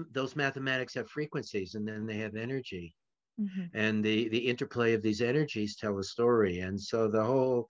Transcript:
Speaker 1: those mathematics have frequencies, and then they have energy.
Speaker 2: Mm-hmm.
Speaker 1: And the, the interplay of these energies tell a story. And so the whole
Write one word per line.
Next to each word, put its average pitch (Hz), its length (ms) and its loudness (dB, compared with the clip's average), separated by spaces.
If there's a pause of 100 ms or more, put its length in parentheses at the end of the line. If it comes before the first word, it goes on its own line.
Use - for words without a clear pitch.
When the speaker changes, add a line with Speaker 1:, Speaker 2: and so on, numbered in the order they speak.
(100)
Speaker 1:
those 131 260 -4
mathematics 135 580 -2
have 120 160 -6
frequencies, 110 640 -4
and 107 120 -4
then 107 200 -6
they 107 100 -4
have 107 180 -4
energy. 110 600 -6 (460)
Speaker 2:
Mm-hmm. 190 320 -4
Speaker 1:
And 107 320 2
the, 110 260 2
the 113 80 2
interplay 120 560 2
of 104 80 0
these 107 180 0
energies 120 560 0
tell 104 240 -2
a - 20 -2
story. 110 560 4
And 95 220 -4
so 113 260 0
the 107 160 4
whole 127 480 2